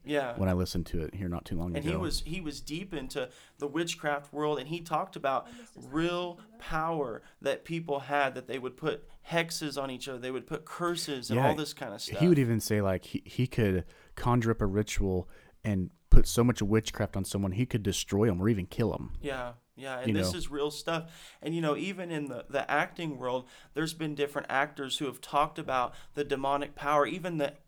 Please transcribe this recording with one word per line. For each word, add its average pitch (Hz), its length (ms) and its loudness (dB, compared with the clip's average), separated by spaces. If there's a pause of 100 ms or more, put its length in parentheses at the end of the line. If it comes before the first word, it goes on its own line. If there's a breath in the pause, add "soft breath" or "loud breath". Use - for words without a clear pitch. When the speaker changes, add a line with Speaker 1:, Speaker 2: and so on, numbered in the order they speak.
Speaker 1:
Yeah. 139 320 -2
Speaker 2:
when 95 100 2
I 92 60 4
listened 90 340 0
to 82 140 -2
it 76 120 -6
here 95 140 -4
not 87 160 -4
too 95 140 -6
long 85 180 -4
Speaker 1:
And 139 100 -4
Speaker 2:
ago. 156 40 -2
Speaker 1:
he 185 80 -2
was, 170 240 -2
he 165 180 -6
was 151 220 -10
deep 165 320 -8
into 131 340 -6 (300 loud breath)
the 147 100 -6
witchcraft 147 640 -4
world, 151 280 -2
and 131 100 -10
he 170 100 -4
talked 170 380 -4
about 135 300 -2
Speaker 3:
Almost - 300 -20
as 123 140 -18
Speaker 1:
real 175 440 -2
Speaker 3:
much - 100 -20
as - 60 -20
that. - 80 -20
Speaker 1:
power 160 600 -4 (200 soft breath)
that - 240 -2
people 165 340 -2
had, 135 360 2
that 127 120 -10
they 131 120 -4
would 127 180 -6
put 151 260 -2 (260 soft breath)
hexes 165 520 -2
on 135 100 -4
each 123 160 -10
other, 127 120 -8
they 127 120 -6
would 127 160 -6
put 156 160 -6
curses 160 640 -4
and 110 80 2
Speaker 2:
Yeah, 131 120 6
Speaker 1:
all - 60 4
this 151 180 -6
kinda 107 260 -10
stuff. - 200 -6
Speaker 2:
he 175 100 8
would 160 100 8
even 117 220 4
say, 107 200 2
like, 95 240 0
he, - 200 -6
he - 200 0
could 95 380 2 (320 soft breath)
conjure 120 360 2
up 110 100 0
a 110 40 2
ritual 98 640 0 (380 soft breath)
and 95 240 0 (200)
put - 180 12
so - 160 4
much 120 180 4
witchcraft 110 540 2
on 98 80 0
someone, 98 280 0
he 117 160 0
could 107 160 -2
destroy 101 440 2
'em 90 140 2
or 101 80 4
even 101 160 2
kill 107 300 0
'em. - 160 -8 (100)
Speaker 1:
Yeah, 127 320 -6 (220)
yeah, 131 240 -8
and 127 80 -4
Speaker 2:
You 110 80 2
Speaker 1:
this 92 180 2
Speaker 2:
know? - 60 -6
Speaker 1:
is - 100 -4
real 147 220 -2
stuff. 165 400 -4 (300 loud breath)
And, 160 120 -4
you 170 80 0
know, 151 160 2
even 190 340 -6
in 151 140 -4
the, 123 240 -10
the 135 200 -2
acting 151 500 -2
world, 127 280 -4 (280 loud breath)
there's 160 180 -2
been 156 220 -6
different 143 340 -2
actors 139 480 -2
who 151 80 -2
have 127 160 -6
talked 151 380 0
about 127 340 -2 (220 loud breath)
the 147 80 -2
demonic 139 520 0
power. 147 300 4
Even 170 320 -4
the 143 160 0 (140)